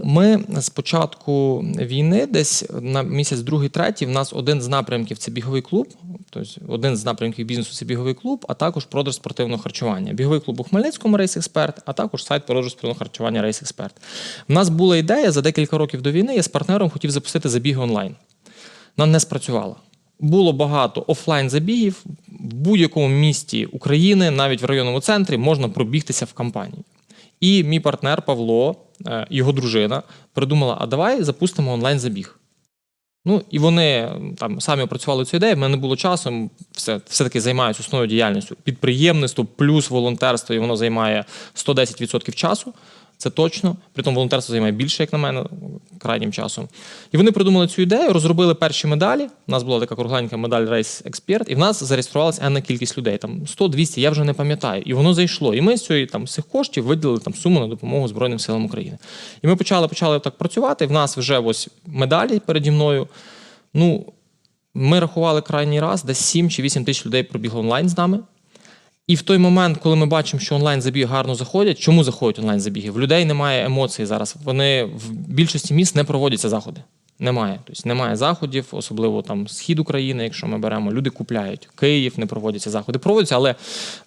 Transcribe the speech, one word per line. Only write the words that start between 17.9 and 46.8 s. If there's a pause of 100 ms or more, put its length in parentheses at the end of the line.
Вона
не
спрацювала. (440)
Було
багато
офлайн
забігів. (240)
В
будь-якому
місті
України,
навіть
в
районному
центрі,
можна
пробігтися
в
кампанії. (580)
І
мій
партнер
Павло, (300)
е,
його
дружина, (300)
придумала:
"А
давай
запустимо
онлайн-забіг". (840)
Ну,
і
вони,
м,
там
самі
опрацювали
цю
ідею,
в
мене
не
було
часу,
м, (220)
все,
все-таки
займаюся
основною
діяльністю.
Підприємництво
плюс
волонтерство,
і
воно
займає (300)
сто
десять
відсотків
часу. (500)
Це
точно. (160)
Притом
волонтерство
займає
більше,
як
на
мене, (540)
крайнім
часом. (440)